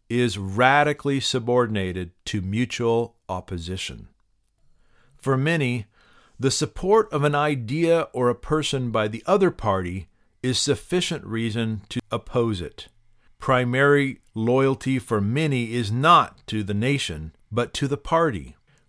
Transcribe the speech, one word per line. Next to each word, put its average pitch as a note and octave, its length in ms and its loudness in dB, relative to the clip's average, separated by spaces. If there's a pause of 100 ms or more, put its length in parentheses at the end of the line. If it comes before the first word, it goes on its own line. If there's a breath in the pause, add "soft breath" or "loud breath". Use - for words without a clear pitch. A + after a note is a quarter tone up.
is A#2 300 0
radically C#3 800 2
subordinated G#2+ 920 0 (140)
to G#2 160 -4
mutual A#2 720 -2 (140)
opposition. F2+ 800 -10 (1080)
For C3+ 200 0
many, C3 500 0 (500 soft breath)
the C3 140 0
support G3+ 640 0
of D3 100 -2
an D3 140 2
idea D3+ 760 0
or B2 160 0
a A#2+ 60 2
person C#3+ 560 -2
by A2 160 0
the A2 180 -6
other F#3 280 4
party F#2 560 -2 (340)
is B2 160 0
sufficient F3 680 -2
reason A2 640 -4
to B2 100 -6 (100)
oppose A2+ 500 -2
it. - 280 -12 (500)
Primary C3+ 800 2 (160)
loyalty C3 640 2
for A2 220 -2
many A#2+ 540 0
is A2+ 180 -2
not C#3+ 560 4
to G#2+ 160 -2
the G2+ 100 -4
nation, G2+ 600 -4 (160)
but A#2 220 -2
to C#3+ 120 -2
the C#3 100 -2
party. C3+ 600 -2 (320)